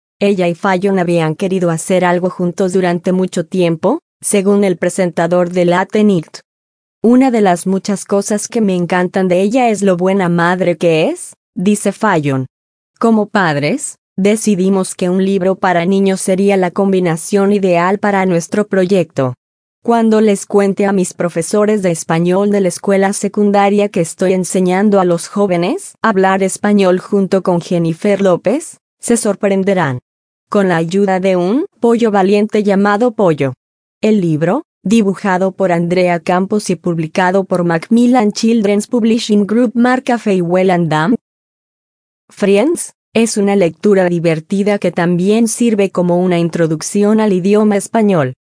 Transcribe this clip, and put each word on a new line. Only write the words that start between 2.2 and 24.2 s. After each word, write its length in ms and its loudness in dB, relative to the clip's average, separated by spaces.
juntos 420 -4
durante 400 -2
mucho 320 -2
tiempo, 560 -2
según 420 0
el 140 0
presentador 720 -2
de 140 0
Late 400 0
Night. 340 -2
"Una 280 4
de 100 0
las 260 0
muchas 380 -4
cosas 440 -2
que 120 -4
me 140 0
encantan 540 -2
de 140 2
ella 260 0
es 140 -2
lo 140 2
buena 320 0
madre 480 0
que 320 2
es", 260 -8
dice 380 0
Fallon. 540 -2
"Como 280 2
padres, 720 -2
decidimos 760 0
que 160 -2
un 140 0
libro 320 0
para 280 0
niños 360 0
sería 360 0
la 140 0
combinación 840 0
ideal 460 0
para 260 0
nuestro 440 -2
proyecto. 680 0
Cuando 400 2
les 240 0
cuente 400 0
a 60 0
mis 200 -2
profesores 720 -2
de 80 0
español 600 0
de 120 0
la 60 0
escuela 440 0
secundaria 800 0
que 100 -2
estoy 320 -2